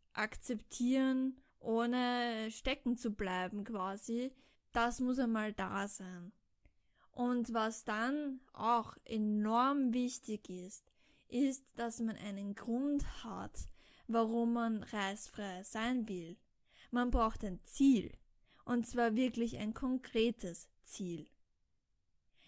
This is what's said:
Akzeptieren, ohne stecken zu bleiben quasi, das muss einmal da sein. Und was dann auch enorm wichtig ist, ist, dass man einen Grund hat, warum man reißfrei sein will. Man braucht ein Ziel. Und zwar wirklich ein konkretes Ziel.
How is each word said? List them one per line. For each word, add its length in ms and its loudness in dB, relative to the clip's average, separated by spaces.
Akzeptieren, 1300 0
ohne 920 0
stecken 480 -2
zu 120 -2
bleiben 540 -2
quasi, 720 -4
das 280 2
muss 180 2
einmal 360 2
da 340 -2
sein. 440 -12
Und 420 0
was 300 0
dann 560 -2
auch 420 0
enorm 880 4
wichtig 560 -2
ist, 420 -14
ist, 360 2
dass 240 -4
man 160 -2
einen 380 -6
Grund 720 0
hat, 460 -8
warum 420 2
man 280 0
reißfrei 800 -6
sein 460 -2
will. 280 -8
Man 200 0
braucht 340 2
ein 200 -6
Ziel. 480 6
Und 220 0
zwar 300 2
wirklich 420 2
ein 160 -4
konkretes 920 0
Ziel. 420 -6